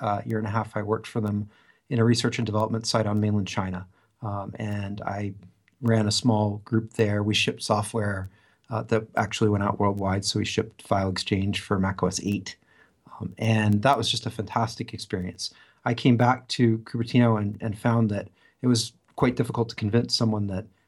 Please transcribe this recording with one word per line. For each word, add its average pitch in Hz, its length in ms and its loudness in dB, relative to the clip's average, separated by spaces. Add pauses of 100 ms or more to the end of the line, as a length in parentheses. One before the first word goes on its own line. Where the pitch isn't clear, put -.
uh, 104 240 0
year 117 140 -2
and 107 80 -4
a 104 40 -4
half, 110 260 -2
I 107 60 -2
worked 110 240 -2
for - 140 -6
them 104 300 -2 (400)
in 131 80 0
a 113 60 6
research 120 340 4
and 117 80 -2
development 110 400 -2
site 110 200 2
on 104 140 0
mainland 104 280 0
China. 92 380 -4 (360)
Um, 101 340 -8
and 101 460 -6
I 101 320 -6 (480)
ran 113 260 4
a 104 40 0
small 107 520 2
group 113 300 0
there. 104 280 2
We 104 120 2
shipped - 280 -2
software, 104 680 -2 (400)
uh, 113 140 -2
that 110 220 0 (100)
actually 107 340 2
went 101 140 2
out 104 140 0
worldwide. 101 460 0
So - 140 -2
we 98 80 -2
shipped - 360 -4
File 98 280 0
Exchange 98 500 -2
for 101 180 -2
Mac 95 240 -2
O 92 40 4
S 90 160 -2
eight. 101 340 -4 (640)
Um, - 180 -8
and 107 440 2
that 131 160 4
was 113 120 -2
just - 160 -4
a 110 40 -6
fantastic - 640 -4
experience. - 580 -8 (320)
I 123 100 0
came 123 220 4
back 123 320 2
to 113 300 2
Cupertino 117 600 2
and, 104 200 -4
and 110 180 -6
found 117 320 2
that 101 180 -4 (340)
it 127 40 0
was 120 260 2 (240)
quite 123 200 2
difficult 117 340 0
to - 60 -16
convince 120 400 0
someone 107 320 0
that 92 160 -4 (240)